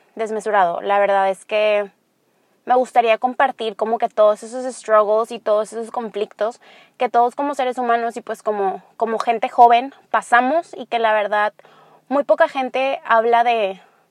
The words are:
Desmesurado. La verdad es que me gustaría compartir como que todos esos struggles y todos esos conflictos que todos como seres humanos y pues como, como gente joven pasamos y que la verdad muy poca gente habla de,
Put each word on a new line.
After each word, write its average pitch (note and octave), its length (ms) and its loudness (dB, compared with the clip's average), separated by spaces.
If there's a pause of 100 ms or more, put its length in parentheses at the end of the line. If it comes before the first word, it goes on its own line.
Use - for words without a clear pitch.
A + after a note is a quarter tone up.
(140)
Desmesurado. G#3 680 -2
La G3+ 180 0
verdad G3 300 2
es F#3+ 140 -10
que G#3+ 460 -2 (760)
me B3 100 0
gustaría A#3 420 2
compartir B3 600 -2
como A3+ 200 -2
que A3+ 140 -4
todos G#3+ 320 2
esos B3 220 -10 (100)
struggles G#3+ 560 0
y A#3+ 80 -10
todos G#3+ 340 -2
esos A3 180 -12
conflictos G#3+ 720 -8 (380)
que B3+ 100 -2
todos A#3+ 260 0
como C#4+ 200 -4
seres B3+ 240 -4
humanos A#3 400 -2
y - 20 -10
pues A3+ 220 -12
como, G3 400 -4 (160)
como A3 200 -2
gente A#3+ 300 -2
joven A#3+ 460 4 (160)
pasamos B3+ 640 0
y B3+ 80 -12
que A#3 140 -6
la A3 160 2
verdad G#3 400 0 (540)
muy C#4+ 160 0
poca D#4 220 2
gente C4 600 -4
habla A#3 360 2
de, G#3+ 380 -2 (300)